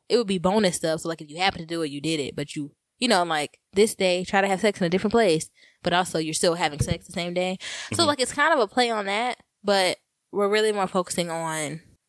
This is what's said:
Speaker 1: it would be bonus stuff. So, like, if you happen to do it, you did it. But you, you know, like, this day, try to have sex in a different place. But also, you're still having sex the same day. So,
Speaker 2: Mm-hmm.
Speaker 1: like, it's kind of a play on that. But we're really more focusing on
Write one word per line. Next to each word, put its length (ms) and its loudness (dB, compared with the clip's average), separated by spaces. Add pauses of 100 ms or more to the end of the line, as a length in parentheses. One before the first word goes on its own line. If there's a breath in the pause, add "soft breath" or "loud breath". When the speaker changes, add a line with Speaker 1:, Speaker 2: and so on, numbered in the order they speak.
Speaker 1:
it 80 4
would 80 0
be 140 0
bonus 380 2
stuff. 240 -2
So, 80 -6
like, 120 -8
if 80 -18
you 80 -16
happen 240 0
to 60 -14
do 160 -4
it, 80 -4
you 100 -8
did 180 0
it. 160 -6
But 200 -6
you, 160 -8 (260)
you 100 0
know, 160 4
like, 360 -2 (140)
this 200 4
day, 300 0
try 180 0
to 60 2
have 140 0
sex 200 2
in 60 2
a 20 -4
different 220 0
place. 400 4 (320 soft breath)
But 100 -2
also, 240 0
you're 160 -2
still 220 2
having 240 0
sex 260 -4
the 80 -16
same 220 -4
day. 240 -2 (320 loud breath)
So, 60 -2
Speaker 2:
Mm-hmm. 100 2
Speaker 1:
like, 140 2
it's 120 -2
kind 220 2
of 40 4
a 80 2
play 220 2
on 160 -2
that. 320 -2 (260)
But 340 2 (340)
we're 180 0
really 220 2
more 160 0
focusing 420 -2
on 520 -6 (280)